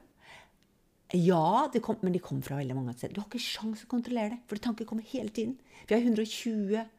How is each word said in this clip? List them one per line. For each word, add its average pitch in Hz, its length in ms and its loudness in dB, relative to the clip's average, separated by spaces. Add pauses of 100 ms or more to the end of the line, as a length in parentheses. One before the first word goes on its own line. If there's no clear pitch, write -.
(1080)
Ja, 180 580 6
det 240 160 0
kom, 220 180 -2
men 185 120 2
de 180 60 0
kom 135 220 -4
fra 139 140 -6
veldig 135 200 -4
mange 123 180 -4
steder. - 220 -8
Du 196 60 -6
har 208 60 -10
ikke 240 140 -8
sjans 220 420 -6
å - 60 -20
kontrollere 233 400 -2
det, 240 180 -8
for 214 100 -6
tanker 220 280 -4
kommer 220 180 -6
hele 220 260 -6
tiden. 240 280 -4 (300)
Vi 208 80 4
har 240 100 6
hundre 220 160 4
og 220 100 -2
tjue, 214 540 -2 (140)